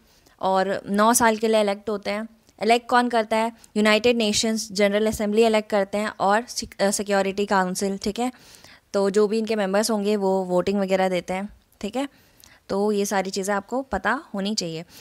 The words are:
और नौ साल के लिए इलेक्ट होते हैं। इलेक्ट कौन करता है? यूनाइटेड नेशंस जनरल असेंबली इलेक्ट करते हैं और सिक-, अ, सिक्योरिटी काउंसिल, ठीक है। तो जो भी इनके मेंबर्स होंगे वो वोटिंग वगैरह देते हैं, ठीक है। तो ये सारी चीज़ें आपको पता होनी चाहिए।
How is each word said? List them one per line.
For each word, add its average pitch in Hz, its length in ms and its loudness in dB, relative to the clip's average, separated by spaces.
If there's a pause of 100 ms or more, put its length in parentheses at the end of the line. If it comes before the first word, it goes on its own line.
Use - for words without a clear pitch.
(420)
और 190 480 0
नौ 208 240 4
साल 226 240 2
के 220 100 -2
लिए 220 140 4
इलेक्ट 208 280 -2
होते 202 220 -6
हैं। 214 160 -6 (340)
इलेक्ट 233 280 2
कौन 247 200 4
करता 220 280 0
है? 226 140 0 (260)
यूनाइटेड 214 400 4
नेशंस 220 540 -2
जनरल 202 360 2
असेंबली 214 380 2
इलेक्ट 214 240 2
करते 202 280 -2
हैं 214 220 -4
और 208 260 2
सिक-, - 360 -8
अ, 202 100 2
सिक्योरिटी 196 540 -2
काउंसिल, 196 520 0
ठीक 202 220 -6
है। 247 120 -2 (640)
तो 196 160 2
जो 208 180 4
भी 214 100 0
इनके 220 180 -2
मेंबर्स 208 360 0
होंगे 208 240 0
वो 190 280 0
वोटिंग 180 360 0
वगैरह 190 300 2
देते 180 240 -4
हैं, 196 160 -8 (320)
ठीक 214 140 -8
है। 277 140 -4 (600)
तो 202 220 0
ये 202 140 0
सारी 196 240 -2
चीज़ें 196 260 -4
आपको 233 260 -6
पता 226 420 -4 (100)
होनी 202 220 -4
चाहिए। 165 300 -6 (160)